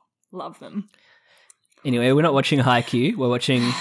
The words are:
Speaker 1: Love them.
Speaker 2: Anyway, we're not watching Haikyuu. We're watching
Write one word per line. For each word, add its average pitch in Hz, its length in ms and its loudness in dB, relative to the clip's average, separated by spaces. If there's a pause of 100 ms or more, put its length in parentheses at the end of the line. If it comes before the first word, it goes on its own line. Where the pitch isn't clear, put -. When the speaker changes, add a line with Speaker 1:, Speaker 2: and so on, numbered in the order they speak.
(300)
Speaker 1:
Love - 280 -14
them. - 320 -12 (960)
Speaker 2:
Anyway, 123 260 2
we're 143 80 4
not 165 140 2
watching 139 240 2
Haikyuu. 123 580 0
We're 123 140 0
watching 123 320 0 (180)